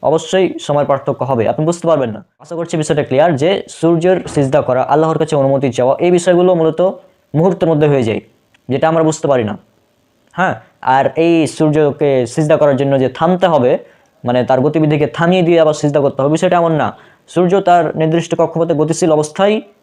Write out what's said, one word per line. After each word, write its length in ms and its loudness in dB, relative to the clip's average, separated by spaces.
অবশ্যই 560 -2
সময়ের 280 -2
পার্থক্য 360 -2
হবে, 240 -2
আপনি 180 -2
বুঝতে 220 -4
পারবেন 240 0
না। 140 -14
আশা 160 -14
করছি 220 -6
বিষয়টা 260 -2
ক্লিয়ার 320 2
যে 340 0
সূর্যের 480 0
সিজদা 340 0
করা, 200 -2
আল্লাহর 360 0
কাছে 180 -2
অনুমতি 380 0
চাওয়া, 260 0
এই 120 2
বিষয়গুলো 440 2
মূলত 260 0
মুহূর্তের 340 0
মধ্যে 180 2
হয়ে 160 2
যায়, 160 -2
যেটা 200 0
আমরা 140 0
বুঝতে 240 -2
পারি 160 2
না। 140 -6
হ্যাঁ, 240 -2
আর 340 2
এই 320 2
সূর্যকে 800 0
সিজদা 300 0
করার 180 2
জন্য 240 0
যে 100 0
থামতে 380 0
হবে, 300 2
মানে 180 0
তার 180 2
গতিবিধিকে 460 0
থামিয়ে 340 0
দিয়ে 200 2
আবার 120 2
সিজদা 260 -2
করতে 220 -2
হবে, 100 0
বিষয়টা 260 0
এমন 140 0
না। 260 -4
সূর্য 340 0
তার 360 2
নির্দিষ্ট 380 -2
কক্ষপথে 380 -2
গতিশীল 380 0
অবস্থায় 500 0